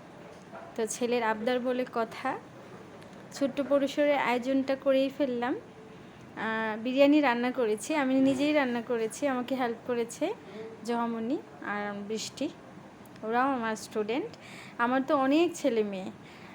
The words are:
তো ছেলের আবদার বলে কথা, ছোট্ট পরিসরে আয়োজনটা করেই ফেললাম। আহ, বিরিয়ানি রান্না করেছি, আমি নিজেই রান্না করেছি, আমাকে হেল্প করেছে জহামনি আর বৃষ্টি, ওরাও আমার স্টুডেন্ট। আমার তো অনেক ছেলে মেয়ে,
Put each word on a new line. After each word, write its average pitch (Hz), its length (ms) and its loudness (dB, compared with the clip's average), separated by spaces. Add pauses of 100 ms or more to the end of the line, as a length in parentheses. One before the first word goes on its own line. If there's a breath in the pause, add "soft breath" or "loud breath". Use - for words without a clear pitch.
(760)
তো 226 100 0
ছেলের 240 360 0
আবদার 220 380 0
বলে 247 320 0
কথা, 240 460 -2 (960)
ছোট্ট 277 340 0
পরিসরে 285 480 4
আয়োজনটা 269 600 2
করেই 269 420 4
ফেললাম। 247 360 0
আহ, - 1300 -6
বিরিয়ানি 277 380 8
রান্না 247 300 4
করেছি, 233 440 0
আমি 262 200 2
নিজেই 269 380 4
রান্না 247 300 2
করেছি, 226 440 -2
আমাকে 254 280 0
হেল্প 247 220 0 (100)
করেছে 240 480 -2 (500 loud breath)
জহামনি 233 540 -2 (280)
আর 202 280 -4 (140)
বৃষ্টি, 220 400 -4 (760)
ওরাও 240 300 2
আমার 226 240 -2
স্টুডেন্ট। 226 500 -2 (520 loud breath)
আমার 247 300 2
তো 311 80 4
অনেক 285 380 6
ছেলে 233 280 2
মেয়ে, 202 280 -4 (440 loud breath)